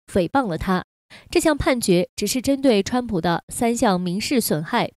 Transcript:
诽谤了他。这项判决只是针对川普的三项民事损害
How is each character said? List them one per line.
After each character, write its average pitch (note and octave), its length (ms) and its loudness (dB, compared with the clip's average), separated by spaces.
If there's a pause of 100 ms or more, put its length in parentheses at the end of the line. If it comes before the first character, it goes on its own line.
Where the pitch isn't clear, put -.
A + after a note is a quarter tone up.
诽 F3+ 220 0
谤 C4+ 180 0
了 E3+ 100 -4
他。 F#3 280 -2 (440)
这 F4+ 120 2
项 D4+ 180 2
判 C4+ 220 0
决 F3+ 340 2
只 G#3 140 -4
是 C4 120 -2
针 C4+ 220 0
对 A#3 180 4
川 B3 260 -2
普 G#3+ 140 -2
的 E3+ 280 -2
三 A#3+ 280 -2
项 G3+ 240 2
民 F3+ 180 -4
事 A#3 220 0
损 D#3+ 220 -2
害 F3+ 340 -2